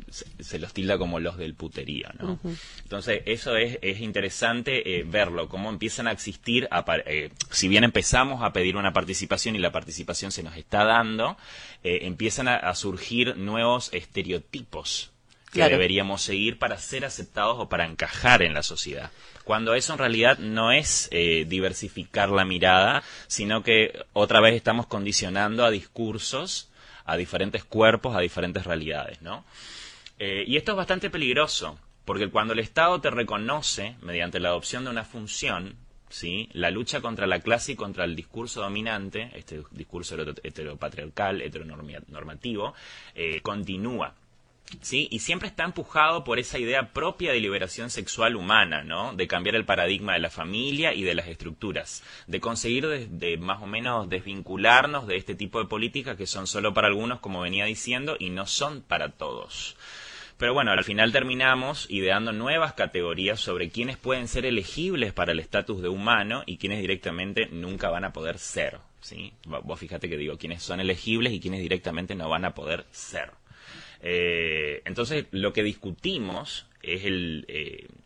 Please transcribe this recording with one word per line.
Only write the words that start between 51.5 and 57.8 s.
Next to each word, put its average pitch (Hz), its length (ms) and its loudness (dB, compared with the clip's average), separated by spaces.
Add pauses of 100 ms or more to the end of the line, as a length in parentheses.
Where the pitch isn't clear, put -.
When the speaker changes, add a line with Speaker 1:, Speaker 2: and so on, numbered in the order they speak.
Speaker 1:
de 90 140 -4
conseguir 117 460 -2
de, 139 200 -4
de 85 300 -4
más 95 240 -4
o 104 60 -12
menos 113 420 -4
desvincularnos 101 960 4
de 92 100 -2
este 95 180 -6
tipo 98 260 -6
de 101 80 -2
políticas 120 480 -6
que 95 100 -8
son 95 200 -6
solo 104 260 0
para 107 160 4
algunos, 113 320 0
como 92 220 -6
venía 95 240 0
diciendo, 123 520 -4